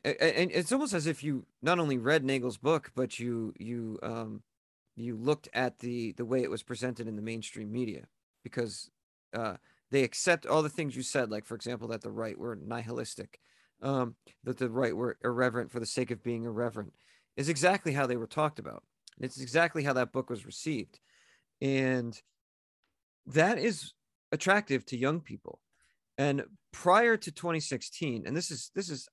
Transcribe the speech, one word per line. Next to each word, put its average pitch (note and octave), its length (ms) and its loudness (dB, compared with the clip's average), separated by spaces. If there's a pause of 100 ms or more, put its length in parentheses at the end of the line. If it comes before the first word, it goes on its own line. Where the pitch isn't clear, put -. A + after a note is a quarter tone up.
a-, - 180 2
a-, D#3 160 6
and F3+ 120 4
it's F3 200 0
almost C4+ 220 2
as D#3+ 140 2
if D#3 160 -2
you C#3+ 220 -2 (160)
not F3 180 4
only C#3+ 180 2
read C3+ 260 4
Nagel's B2+ 340 0
book, D3+ 380 2
but B2+ 240 -2
you, A#2 380 -2
you, A2+ 460 -6
um, A2 400 -6 (520)
you A#2 200 -6
looked C#3+ 380 0
at B2+ 260 0
the, A#2+ 340 -4
the A#2+ 120 -6
way B2+ 180 2
it - 80 -2
was A2 120 -4
presented A#2+ 440 -6
in A2 80 -6
the G#2 60 -6
mainstream A2 500 -6
media, A2 340 -4 (380)
because, - 480 -6 (420)
uh, A2 220 -4 (340)
they C3+ 140 4
accept E3 420 2
all D#3 160 4
the D3+ 80 0
things D3 260 -4
you B2+ 80 -6
said, B2 280 0
like, G#2+ 140 -6
for A#2 100 -8
example, A2+ 340 -6
that A2+ 120 -4
the A2 100 -8
right A2 260 -6
were A2+ 180 -6
nihilistic, A2+ 840 -8 (420)
um, B2+ 340 0 (300)
that B2 120 -4
the B2+ 120 0
right A#2 260 2
were A#2 260 -2
irreverent A#2+ 500 0
for A#2+ 100 -4
the A2 40 -4
sake B2+ 260 -2
of G2+ 120 -6
being A#2 220 -2
irreverent, A2+ 480 -4 (420)
is C#3 140 0
exactly E3+ 420 4
how C3+ 160 2
they B2 80 2
were A2+ 120 -4
talked D3+ 320 0
about. A1 240 -12 (360)
It's C3 220 -8
exactly D#3 420 2
how C#3+ 100 2
that B2+ 200 2
book C3 160 -2
was A2+ 160 -6
received. B2 540 -6 (600)
And C3 600 0 (1040)
that D#3+ 320 4
is F3 360 -2 (380)
attractive F#3 540 4
to B2+ 120 -8
young C#3+ 220 2
people. - 400 -14 (580)
And C#3 280 2 (260)
prior A3 460 6
to F3+ 140 -6
twenty E3 280 -2
sixteen, C3+ 640 -4
and C3 120 -2
this F3 140 -4
is, B2+ 240 -10
this F#3 140 -4
is, C#3 240 -8